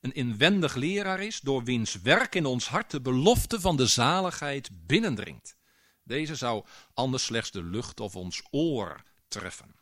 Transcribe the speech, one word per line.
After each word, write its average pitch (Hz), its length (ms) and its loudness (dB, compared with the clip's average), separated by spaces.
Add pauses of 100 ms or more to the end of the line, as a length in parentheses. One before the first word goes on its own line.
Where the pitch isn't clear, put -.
een 131 120 -4
inwendig 143 600 2
leraar 190 440 -2
is, 214 200 -8
door 135 240 0
wiens 113 380 -2
werk 190 340 4
in 170 100 2
ons 127 220 -2
hart 208 240 -4
de 143 100 -6
belofte 151 580 4
van 170 160 2
de 131 100 4
zaligheid 143 880 0
binnendringt. 98 840 -2 (480)
Deze 151 320 -4
zou 117 300 -2 (280)
anders 127 300 0
slechts 113 280 -2
de 90 120 -8
lucht 98 360 -6
of 104 160 -8
ons 90 340 -8
oor 135 540 -2 (240)
treffen. - 540 -12